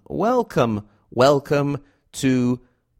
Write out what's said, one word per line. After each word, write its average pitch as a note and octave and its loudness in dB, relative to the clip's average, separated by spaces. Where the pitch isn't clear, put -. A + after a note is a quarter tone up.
welcome, C#3+ -2
welcome C#3+ 0
to B2+ 0